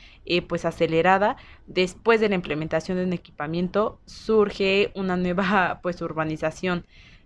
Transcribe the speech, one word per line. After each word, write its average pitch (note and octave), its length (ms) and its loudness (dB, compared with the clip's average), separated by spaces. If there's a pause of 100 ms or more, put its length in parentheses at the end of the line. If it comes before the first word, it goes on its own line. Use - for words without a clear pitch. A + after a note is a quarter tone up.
(260)
eh, F3 160 0
pues, F3 240 -4
acelerada, E3+ 720 2 (280)
después F#3 540 2
de A3 80 2
la G3+ 80 2
implementación D#3+ 640 -4
de F3+ 80 -2
un F3+ 80 -2
equipamiento F3 920 -4
surge G3+ 880 2
una F#3 200 -2
nueva, F3+ 640 0
<laughs> - 40 -20
pues, F3 180 -4
urbanización. D#3+ 840 -4 (400)